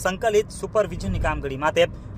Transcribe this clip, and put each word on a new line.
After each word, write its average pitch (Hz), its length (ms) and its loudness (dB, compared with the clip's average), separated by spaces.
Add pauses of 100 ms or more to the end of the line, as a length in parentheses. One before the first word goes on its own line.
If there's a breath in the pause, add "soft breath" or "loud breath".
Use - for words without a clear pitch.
સંકલિત 208 480 2 (100)
સુપરવિઝનની 185 680 0
કામગીરી 143 380 -2
માટે 160 200 6 (340 loud breath)